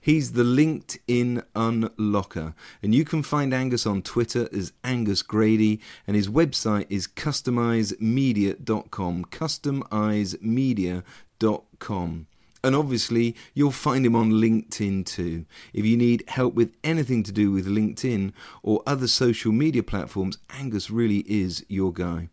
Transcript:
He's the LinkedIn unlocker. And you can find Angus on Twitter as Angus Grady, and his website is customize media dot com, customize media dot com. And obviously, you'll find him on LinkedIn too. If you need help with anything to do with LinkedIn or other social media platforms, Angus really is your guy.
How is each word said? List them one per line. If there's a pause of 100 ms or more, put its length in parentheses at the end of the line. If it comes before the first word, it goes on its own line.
He's
the
LinkedIn (140)
unlocker. (300)
And
you
can
find
Angus
on
Twitter
as (120)
Angus
Grady, (260)
and
his
website
is
customize
media
dot
com,
customize
media (380)
dot (160)
com. (340)
And
obviously, (180)
you'll
find
him
on
LinkedIn
too. (260)
If
you
need
help
with
anything
to
do
with
LinkedIn (300)
or
other
social
media
platforms, (120)
Angus
really
is
your
guy.